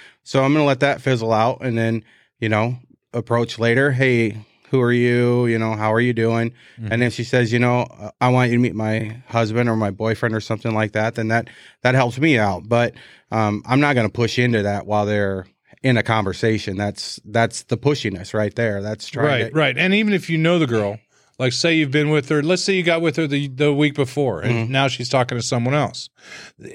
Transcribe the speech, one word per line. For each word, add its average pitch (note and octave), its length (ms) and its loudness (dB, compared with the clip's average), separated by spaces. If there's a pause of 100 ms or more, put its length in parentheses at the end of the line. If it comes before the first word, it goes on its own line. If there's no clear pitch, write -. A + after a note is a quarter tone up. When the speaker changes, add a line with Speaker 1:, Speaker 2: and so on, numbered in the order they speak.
(240)
Speaker 1:
So C3+ 200 0
I'm C#3 80 2
gonna D3+ 140 4
let C3+ 140 2
that C#3+ 200 0
fizzle A2+ 320 0
out A2+ 300 2
and A#2+ 160 -2
then, A2+ 260 0 (360)
you A2+ 80 -2
know, A2+ 300 0 (360)
approach A#2 440 -2
later. A#2 340 2
"Hey, A#2+ 440 2 (340)
who C3 100 2
are A#2+ 120 2
you? A#2+ 540 2
You A#2 120 0
know, A2 160 -2
how G#2+ 180 0
are A2+ 80 2
you B2 140 2
doing?" A2+ 360 0 (300)
Speaker 2:
Mm-hmm. A2 120 -6
Speaker 1:
And A#2 100 2
if A#2+ 100 0
she A#2+ 120 -6
says, A#2+ 280 0
you A#2+ 60 2
know, B2 220 2 (200)
"Uh, G#2+ 100 -14 (100)
I B2 100 4
want B2+ 220 4
you A#2+ 40 2
to B2 60 4
meet G2 140 0
my A2 400 -4 (100)
husband A#2 420 0
or A2+ 80 0
my G#2+ 140 0
boyfriend," A2 440 -2
or A2 60 -4
something A2+ 320 -6
like A2 200 -2
that, A2 240 -2
then A2+ 120 -4
that, A#2 220 0 (320)
that B2 140 2
helps B2+ 240 2
me D3 180 4
out. G2+ 300 0
But, A#2+ 260 2 (380)
um, G#2+ 340 0
I'm C3 140 2
not D3 160 2
gonna A2 120 2
push A#2 300 -2
into A#2+ 240 2
that G2+ 240 -2
while G#2 200 0
they're G2 380 -2 (380)
in B2+ 140 4
a A2 80 4
conversation. G#2+ 720 0
That's, - 480 -6
that's A2+ 400 -2
the A#2+ 120 -4
pushiness A#2 560 -4
right G#2+ 220 -2
there. G#2+ 260 -2
That's G#2+ 280 -10
trying D3 180 -2
Speaker 2:
Right, B2 260 0
Speaker 1:
to D#3 60 -2
Speaker 2:
right. C3+ 180 2
And F#3 160 2
even G#3 220 2
if E3 160 -2
you E3 80 0
know E3 220 2
the D#3 80 0
girl, G#2+ 320 -2 (380)
like, C3 140 0
say E3 220 0
you've D3+ 160 2
been D3+ 200 2
with D3 180 0
her, D3+ 160 2
let's F3+ 180 0
say G3 120 0
you F#3 100 0
got E3 180 2
with E3 140 0
her E3 100 0
the, C#3+ 220 -2
the C#3+ 260 0
week C#3+ 200 2
before, B2+ 460 -2
and G#2+ 140 0
Speaker 1:
Mm-hmm. A2+ 180 -2
Speaker 2:
now C3+ 160 2
she's B2+ 200 -6
talking B2+ 280 0
to A#2 60 -4
someone B2+ 320 -2
else. - 340 -4 (680)